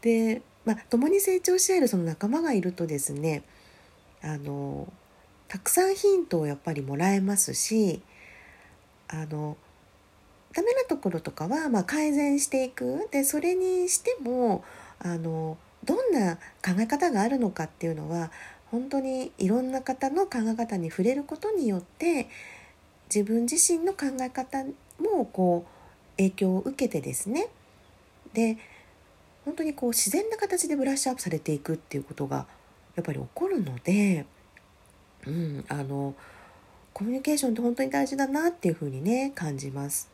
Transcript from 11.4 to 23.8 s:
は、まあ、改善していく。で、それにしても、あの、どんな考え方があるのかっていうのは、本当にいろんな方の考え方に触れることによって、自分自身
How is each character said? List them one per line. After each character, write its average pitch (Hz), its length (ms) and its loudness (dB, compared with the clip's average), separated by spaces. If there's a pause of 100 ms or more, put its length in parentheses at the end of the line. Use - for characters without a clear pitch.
は、 302 220 0
ま 220 120 4
あ、 - 20 0
改 302 300 0
善 285 260 4
し 277 80 0
て 262 160 0
い 254 60 -4
く。 262 420 -4
で、 277 120 2
そ 302 160 0
れ 349 140 0
に 370 360 0
し - 100 0
て 480 220 -2
も、 240 420 2 (340)
あ 175 200 -6
の、 160 420 -4 (240)
ど 466 260 2
ん - 20 4
な 196 260 2 (280)
考 190 140 0
え 220 80 2
方 285 240 2
が 208 100 2
あ 226 80 2
る 277 80 0
の 220 140 2
か 160 140 -6
っ - 40 -10
て - 160 -10
い 165 60 -2
う 160 40 -4
の 151 140 -8
は、 165 220 -4 (400)
本 254 180 -4
当 277 100 0
に 262 380 -4
い 190 100 2
ろ 226 140 4
ん 254 100 -2
な 262 100 -2
方 262 280 -2
の 349 160 2
考 311 200 -6
え 220 100 0
方 226 220 -2
に 165 120 -2
触 185 140 -2
れ 247 120 4
る 285 80 -4
こ 302 140 -8
と 415 140 -4
に 339 160 0
よ 190 100 2
っ 175 40 -4
て、 - 460 -2 (840)
自 208 100 4
分 226 200 2
自 247 120 0
身 339 300 2